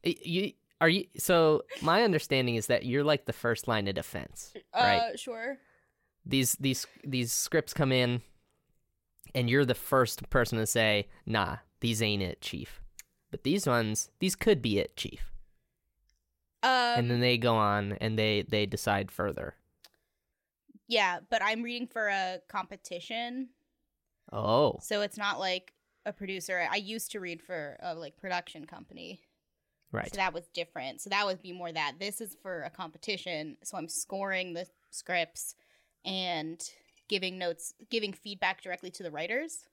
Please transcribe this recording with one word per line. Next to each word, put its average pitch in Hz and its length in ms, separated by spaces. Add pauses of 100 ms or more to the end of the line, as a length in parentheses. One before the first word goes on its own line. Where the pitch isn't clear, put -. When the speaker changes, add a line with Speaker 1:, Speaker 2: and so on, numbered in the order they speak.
Speaker 1:
you, 170 480 (300)
are 165 80
you, 185 160 (100)
so 160 460 (180)
my 180 220
understanding 135 540
is 107 100
that - 180
you're, 123 180
like, 147 220
the - 80
first - 340
line 107 220
of 98 60
defense, - 580 (220)
right? 233 400
Speaker 2:
Uh, - 20
sure. 240 400 (720)
Speaker 1:
These, 135 340
these, 135 260 (160)
these 127 300
scripts - 400
come 135 200
in, 123 280 (1120)
and 123 140
you're 139 160
the 123 100
first - 540
person 117 300
to 110 80
say, 107 420 (160)
"Nah, 110 320 (240)
these 117 220
ain't 104 200
it, 90 200
Chief. - 400 (480)
But - 120
these 185 240
ones, 113 540
these 185 160
could 185 260
be 107 160
it, - 180
Chief." - 360 (1300)
Speaker 2:
Um, 254 80
Speaker 1:
And 240 400
then 120 80
they 123 180
go 117 200
on 104 440
and 110 160
they, 107 320
they 104 160
decide 98 460
further. - 460 (1300)
Speaker 2:
Yeah, 196 320 (120)
but 170 120
I'm 220 200
reading 240 260
for 220 180
a 190 320 (100)
competition. 233 1000 (840)
Speaker 1:
Oh. 120 480
Speaker 2:
So 208 200
it's 208 180
not, 202 220
like, 185 320 (340)
a 208 60
producer. 185 580
I 190 60
used 208 340
to 214 80
read 175 240
for 151 400
a, 170 140
like, 160 200
production 175 520
company. 170 520 (680)
Speaker 1:
Right. - 220
Speaker 2:
So 202 60
that 185 140
was 170 120 (100)
different. 135 460
So 202 100
that 202 160
would 190 160
be 180 100
more 175 200
that. 147 260
This 196 220
is 214 200
for 175 220
a 135 80
competition. 170 920
So - 120
I'm 165 120
scoring 190 640
the 180 140 (220)
scripts - 680 (480)
and 175 580 (460)
giving 185 280
notes, 175 380 (160)
giving 214 220
feedback 190 500
directly 180 300
to 202 100
the 170 80
writers. 214 640